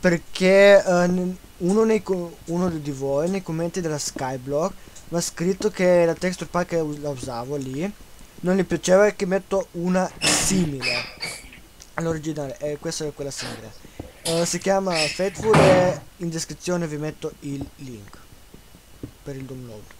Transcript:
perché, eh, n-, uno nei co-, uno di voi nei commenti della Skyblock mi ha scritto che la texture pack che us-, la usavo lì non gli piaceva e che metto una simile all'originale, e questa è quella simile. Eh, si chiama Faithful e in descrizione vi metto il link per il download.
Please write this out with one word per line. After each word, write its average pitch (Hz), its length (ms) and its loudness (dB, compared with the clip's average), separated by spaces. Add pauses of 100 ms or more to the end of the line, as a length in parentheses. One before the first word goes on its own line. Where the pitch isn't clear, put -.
perché, 190 800 6
eh, 175 240 4
n-, 180 300 0 (220)
uno 196 260 4
nei 220 180 2
co-, 175 440 -4
uno 175 240 0
di 151 200 -6
voi 139 380 -2
nei 190 140 -2
commenti 165 380 -4
della 156 180 -4
Skyblock 135 760 -4 (340)
mi 165 100 -2
ha - 20 0
scritto 190 500 -2
che 180 340 4
la 165 100 2
texture 180 360 -6
pack 175 200 -2
che 170 80 -2
us-, 151 220 -4
la 147 100 -6
usavo 127 460 -6
lì 139 360 -6 (480)
non 185 160 2
gli 190 80 4
piaceva 185 420 4
e 196 100 0
che 202 100 -2
metto 190 460 -2
una 180 380 0 (100)
simile 139 840 0 (920)
all'originale, 156 640 -4
e 147 200 -6
questa 160 260 -6
è 147 80 -6
quella 139 200 -8
simile. 110 400 -12 (500)
Eh, 165 240 0
si 175 120 -4
chiama 190 360 0
Faithful 180 640 0
e 180 440 6 (180)
in 170 120 -4
descrizione 165 560 -4
vi 151 100 -6
metto 151 440 -8
il 139 260 -8 (100)
link 113 400 -16 (1040)
per 143 140 -10
il 135 80 -10
download. 123 380 -14 (180)